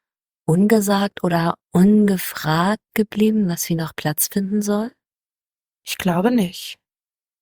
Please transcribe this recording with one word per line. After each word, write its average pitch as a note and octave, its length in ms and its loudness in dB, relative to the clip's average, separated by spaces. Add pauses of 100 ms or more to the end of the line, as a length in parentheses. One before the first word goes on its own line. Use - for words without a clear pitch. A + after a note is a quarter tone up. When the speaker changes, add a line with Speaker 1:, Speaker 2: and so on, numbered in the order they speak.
(460)
Speaker 1:
ungesagt G3+ 760 2
oder E3+ 320 0 (160)
ungefragt F#3+ 1080 2 (140)
geblieben, G#3+ 520 0
was E3+ 160 -4
hier E3+ 140 -2
noch D#3+ 180 -8
Platz - 320 -4
finden G3+ 360 -4
soll? G#3 280 -2 (920)
Speaker 2:
Ich - 160 -10
glaube F#3 320 0
nicht. G#3 480 -4 (640)